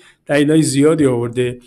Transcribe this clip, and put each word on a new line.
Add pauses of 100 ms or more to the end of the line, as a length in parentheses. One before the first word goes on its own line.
(260)
دلایل
زیادی
آورده.